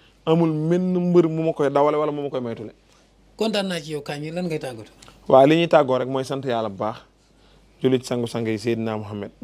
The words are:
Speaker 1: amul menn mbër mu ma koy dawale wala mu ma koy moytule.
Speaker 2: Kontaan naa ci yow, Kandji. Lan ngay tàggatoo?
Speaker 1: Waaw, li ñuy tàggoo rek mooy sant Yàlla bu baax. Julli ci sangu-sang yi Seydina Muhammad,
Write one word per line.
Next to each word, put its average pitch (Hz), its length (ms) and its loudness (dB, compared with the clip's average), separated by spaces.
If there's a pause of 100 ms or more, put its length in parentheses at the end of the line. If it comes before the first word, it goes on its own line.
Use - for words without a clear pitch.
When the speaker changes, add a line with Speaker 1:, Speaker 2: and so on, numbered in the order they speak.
(240)
Speaker 1:
amul 165 260 4
menn 175 460 0 (140)
mbër 175 180 6
mu 160 140 -2
ma 160 100 0
koy 147 160 0
dawale 143 300 2
wala 151 120 -2
mu 147 120 -6
ma 139 80 -6
koy 131 100 -4
moytule. 113 320 -8 (640)
Speaker 2:
Kontaan 208 320 -2
naa 170 120 -6
ci 151 120 -10
yow, 147 80 -6
Kandji. 147 300 -8
Lan 180 160 -6
ngay 156 120 -4
tàggatoo? 123 340 -12 (380)
Speaker 1:
Waaw, 135 160 10
li 156 160 6
ñuy 170 80 0
tàggoo 131 280 4
rek 123 100 -4
mooy 135 160 -2
sant 139 200 -6
Yàlla 113 240 -2
bu 95 100 -10
baax. 107 180 -4 (840)
Julli 131 200 2
ci 123 60 -12
sangu-sang 117 400 -4
yi 110 120 -2
Seydina 113 400 -4
Muhammad, 104 320 -12 (140)